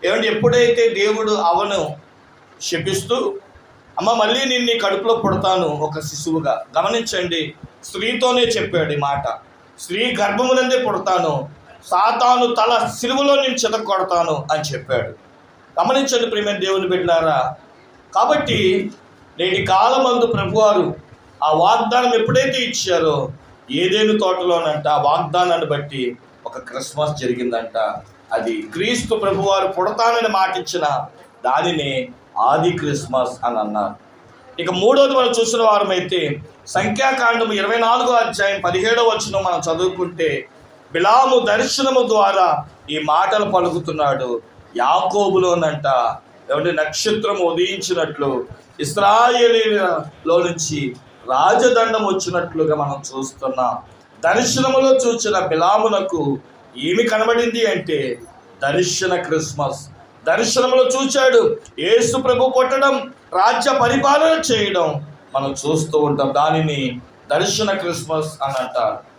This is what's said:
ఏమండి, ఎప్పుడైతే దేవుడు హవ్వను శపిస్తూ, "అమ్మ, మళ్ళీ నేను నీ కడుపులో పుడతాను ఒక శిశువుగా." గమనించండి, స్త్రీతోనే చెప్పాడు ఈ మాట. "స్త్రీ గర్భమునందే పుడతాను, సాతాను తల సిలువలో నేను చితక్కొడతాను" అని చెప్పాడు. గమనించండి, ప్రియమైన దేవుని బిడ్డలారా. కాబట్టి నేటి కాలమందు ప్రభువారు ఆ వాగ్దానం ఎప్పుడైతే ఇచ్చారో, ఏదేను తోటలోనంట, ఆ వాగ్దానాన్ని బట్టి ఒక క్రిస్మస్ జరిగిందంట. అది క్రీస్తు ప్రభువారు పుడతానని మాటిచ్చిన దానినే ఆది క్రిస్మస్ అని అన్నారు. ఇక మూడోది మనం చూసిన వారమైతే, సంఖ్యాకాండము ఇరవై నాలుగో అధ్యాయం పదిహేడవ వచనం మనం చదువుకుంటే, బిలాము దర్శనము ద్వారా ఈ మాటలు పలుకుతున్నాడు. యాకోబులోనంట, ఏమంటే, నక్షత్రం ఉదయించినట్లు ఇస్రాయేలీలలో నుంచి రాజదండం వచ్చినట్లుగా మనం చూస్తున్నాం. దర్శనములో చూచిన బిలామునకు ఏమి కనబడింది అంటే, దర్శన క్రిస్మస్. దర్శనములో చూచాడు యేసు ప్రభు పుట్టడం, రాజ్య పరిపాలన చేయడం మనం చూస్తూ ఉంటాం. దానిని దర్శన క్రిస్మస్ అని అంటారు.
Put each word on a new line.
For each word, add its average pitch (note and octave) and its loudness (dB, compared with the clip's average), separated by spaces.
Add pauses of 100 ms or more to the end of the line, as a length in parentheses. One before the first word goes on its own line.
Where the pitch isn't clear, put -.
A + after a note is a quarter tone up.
ఏమండి, A3 0
ఎప్పుడైతే A#3 4
దేవుడు G#3+ 0
హవ్వను F3+ 0 (680)
శపిస్తూ, - -4 (580)
"అమ్మ, G#3 0
మళ్ళీ A#3 0
నేను B3 -2
నీ A#3 0
కడుపులో G3+ 0
పుడతాను F#3+ 0
ఒక D3+ -4
శిశువుగా." D#3 -4 (140)
గమనించండి, F3+ -4 (300)
స్త్రీతోనే A#3+ 0
చెప్పాడు F#3 0
ఈ - -2
మాట. C#3+ -2 (560)
"స్త్రీ A3 -4
గర్భమునందే B3+ 2
పుడతాను, F#3 -2 (360)
సాతాను A#3+ 2
తల A#3 2
సిలువలో C#4 2
నేను C4+ 0
చితక్కొడతాను" F#3 -2
అని D#3 0
చెప్పాడు. C3+ -6 (720)
గమనించండి, B3+ 0
ప్రియమైన G#3 -2
దేవుని F#3 -2
బిడ్డలారా. D#3+ 0 (600)
కాబట్టి G#3 2 (480)
నేటి F#3 0
కాలమందు A#3 2
ప్రభువారు G#3 2 (480)
ఆ D3+ 2
వాగ్దానం A3+ 2
ఎప్పుడైతే B3+ 0
ఇచ్చారో, E3 -2 (420)
ఏదేను G#3 2
తోటలోనంట, E3+ 0
ఆ D3 2
వాగ్దానాన్ని E3 0
బట్టి C#3+ -4 (280)
ఒక - -14
క్రిస్మస్ C3 -6
జరిగిందంట. A#2+ -4 (560)
అది A#2 -2
క్రీస్తు A3 -2
ప్రభువారు G3 0
పుడతానని A#3 0
మాటిచ్చిన F#3 0 (600)
దానినే C#3 0 (320)
ఆది D#3 2
క్రిస్మస్ C3 -4
అని A#2+ -2
అన్నారు. G#2 -4 (640)
ఇక E3+ -4
మూడోది C4 4
మనం B3+ 4
చూసిన A3+ 0
వారమైతే, F3+ 0 (260)
సంఖ్యాకాండము A#3 0
ఇరవై G3+ 0
నాలుగో A#3+ 2
అధ్యాయం G#3 0
పదిహేడవ F#3+ 0
వచనం G#3 0
మనం F3 -2
చదువుకుంటే, E3 -4 (460)
బిలాము A#3+ 4
దర్శనము B3 0
ద్వారా F#3+ 2 (240)
ఈ D3+ -4
మాటలు F#3+ 0
పలుకుతున్నాడు. D3+ -2 (360)
యాకోబులోనంట, F3 2 (640)
ఏమంటే, D3+ 0
నక్షత్రం G#3 -2
ఉదయించినట్లు E3+ -2 (340)
ఇస్రాయేలీలలో G3+ 2
నుంచి D#3 -4 (340)
రాజదండం A3 2
వచ్చినట్లుగా E3+ -2
మనం C#3+ -4
చూస్తున్నాం. C3 -4 (480)
దర్శనములో C4 4
చూచిన A#3 0
బిలామునకు F#3 0 (380)
ఏమి F3 -2
కనబడింది A3+ 0
అంటే, D3 -4 (460)
దర్శన F3 0
క్రిస్మస్. D3 -4 (420)
దర్శనములో B3+ 2
చూచాడు C4 2 (220)
యేసు A3+ 2
ప్రభు B3+ 2
పుట్టడం, C4+ 0 (200)
రాజ్య B3 2
పరిపాలన C#4+ 2 (120)
చేయడం F3+ 0 (340)
మనం C#3 -2
చూస్తూ D#3 -2
ఉంటాం. C#3+ 0
దానిని D3 0 (320)
దర్శన G3 0
క్రిస్మస్ D#3+ -4
అని C#3 -4
అంటారు. A#2 -4